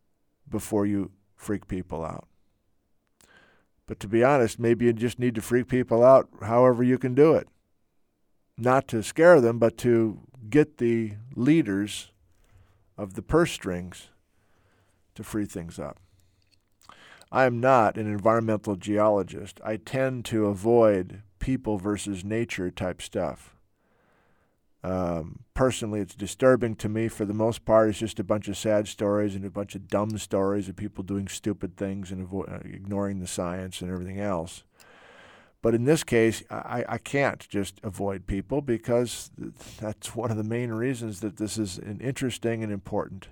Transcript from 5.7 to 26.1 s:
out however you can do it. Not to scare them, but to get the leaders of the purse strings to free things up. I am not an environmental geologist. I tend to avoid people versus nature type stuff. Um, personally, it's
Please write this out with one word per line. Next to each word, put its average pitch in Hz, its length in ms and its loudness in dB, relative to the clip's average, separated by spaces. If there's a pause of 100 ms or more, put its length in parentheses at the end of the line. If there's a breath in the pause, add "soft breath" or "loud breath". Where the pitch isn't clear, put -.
out 131 260 8 (140)
however 120 400 4
you 127 140 2
can 127 180 -2
do 147 180 8
it. 90 140 2 (1120)
Not 127 320 2
to 113 120 -2
scare 160 400 8
them, 117 160 4
but 113 220 2
to 117 400 2 (300)
get 151 280 2
the 117 360 0 (220)
leaders 117 760 0 (840)
of 98 200 -12
the 107 80 -10
purse 165 280 2
strings 90 580 -8 (1040)
to 110 80 -14
free 104 220 -4
things 85 340 -12
up. 73 180 -12 (1300 loud breath)
I 131 140 4
am 120 140 0
not 123 380 4
an 107 100 -4
environmental 107 680 0
geologist. 101 880 0
I 110 140 -6
tend 131 480 -4
to 110 200 0
avoid 101 800 2 (160)
people 123 380 -2
versus 101 460 -4
nature 107 460 -4
type 90 320 -6
stuff. - 540 -8 (1300)
Um, 87 560 -4 (140)
personally, 110 480 0
it's 92 120 -8